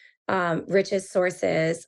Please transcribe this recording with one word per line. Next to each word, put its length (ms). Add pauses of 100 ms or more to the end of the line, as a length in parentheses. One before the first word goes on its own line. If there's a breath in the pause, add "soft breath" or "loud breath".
(300 soft breath)
um, 380
richest 420
sources 760